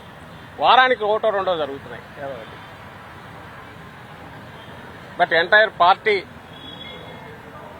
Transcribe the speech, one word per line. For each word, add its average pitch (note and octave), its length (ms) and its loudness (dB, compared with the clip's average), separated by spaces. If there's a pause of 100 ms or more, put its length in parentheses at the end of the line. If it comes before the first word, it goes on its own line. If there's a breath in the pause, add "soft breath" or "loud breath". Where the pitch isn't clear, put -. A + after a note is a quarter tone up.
(640)
వారానికి A#3+ 420 8
ఒకటో G#3+ 260 2
రెండో F#3+ 260 2
జరుగుతున్నాయి. C3+ 460 -6 (3250)
But F3 80 2
entire F3+ 380 6
party, F#3+ 520 4 (1600)